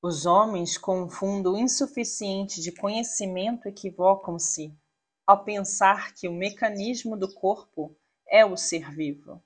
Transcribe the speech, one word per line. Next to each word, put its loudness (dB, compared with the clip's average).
Os -2
homens, 4
com -2
um -8
fundo -2
insuficiente -2
de -6
conhecimento, -4
equivocam-se 0
ao 8
pensar 0
que -8
o -4
mecanismo -4
do -6
corpo -4
é 8
o -2
ser -6
vivo. -8